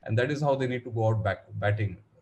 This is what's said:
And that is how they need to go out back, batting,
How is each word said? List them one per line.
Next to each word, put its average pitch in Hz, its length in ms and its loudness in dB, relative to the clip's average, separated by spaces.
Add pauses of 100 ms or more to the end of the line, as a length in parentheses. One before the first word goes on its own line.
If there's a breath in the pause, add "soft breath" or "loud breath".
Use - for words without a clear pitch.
And 110 140 0
that 131 140 2
is 143 100 -2
how 143 140 4
they 131 120 0
need 123 180 -4
to 127 60 -12
go 110 180 2
out 107 140 2
back, 98 220 -2 (100)
batting, 104 420 0 (240)